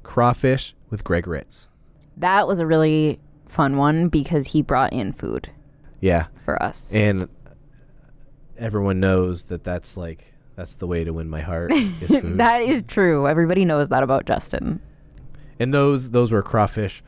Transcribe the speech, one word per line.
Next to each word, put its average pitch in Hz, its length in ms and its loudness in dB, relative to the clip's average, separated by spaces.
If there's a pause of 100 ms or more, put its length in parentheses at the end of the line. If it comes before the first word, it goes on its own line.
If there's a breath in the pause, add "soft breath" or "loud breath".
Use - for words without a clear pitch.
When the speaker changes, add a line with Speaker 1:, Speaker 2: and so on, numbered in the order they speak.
Speaker 1:
crawfish 123 720 0 (140)
with 101 160 -8
Greg 87 220 0
Ritz. - 420 -10 (480)
Speaker 2:
That 185 320 2
was 180 120 0
a 160 60 0
really 156 540 2 (260)
fun 139 300 0
one 156 320 2
because 147 380 0
he 151 160 0
brought 131 320 0
in 104 180 -4
food - 380 -8 (500)
Speaker 1:
Yeah. 85 280 2 (140)
Speaker 2:
for - 200 -2
us. - 320 -8
Speaker 1:
And 104 340 2 (1300)
everyone 101 440 -2
knows 92 440 2
that 87 200 -12
that's, - 320 -8
like, 85 360 -14 (240)
that's 87 200 -14
the 90 100 -8
way 85 180 -2
to 82 80 -4
win 80 160 -6
my 78 120 -8
heart 85 320 -4
Speaker 2:
<laughs> - 0 -
Speaker 1:
is 196 440 0
food. - 220 -2
Speaker 2:
That 233 240 4
is 254 240 0
true. 160 400 2
Everybody 170 380 2
knows 147 240 2
that 131 140 2
about 135 240 0
Justin. - 540 -4 (760 loud breath)
Speaker 1:
And 127 140 -2
those, 139 380 2
those 120 220 2
were 101 100 2
crawfish - 640 -2